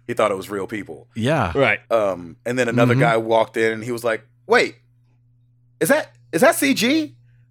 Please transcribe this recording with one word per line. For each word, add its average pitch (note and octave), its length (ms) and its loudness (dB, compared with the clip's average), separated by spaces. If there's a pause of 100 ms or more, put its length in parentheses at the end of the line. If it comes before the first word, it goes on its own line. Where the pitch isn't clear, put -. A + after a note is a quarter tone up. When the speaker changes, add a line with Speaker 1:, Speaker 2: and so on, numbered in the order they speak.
Speaker 1:
he A#2+ 80 -8
thought A2 180 0
it G2 60 -2
was F#2 120 -12
real G2 180 -6
people. E2 480 -12
Speaker 2:
Yeah. A#2 400 -2
Speaker 3:
Right. A#2+ 240 2 (120)
Speaker 1:
Um, F#2 540 -2
and B2 120 -4
then A#2+ 120 0
another A#2+ 240 2
Speaker 2:
Mm-hmm. B2+ 80 2
Speaker 1:
guy A#2 160 2
walked A2+ 400 0
in A2 160 0
and G#2+ 100 -10
he B2 80 -8
was A#2 120 -6
like, A2+ 220 -4 (200)
"Wait, F#3+ 300 2 (1040)
is D#3+ 80 2
that, C#4+ 220 0 (200)
is E3 100 -2
that D#4+ 140 6
C C4+ 180 0
G?" C#4+ 420 -2 (360)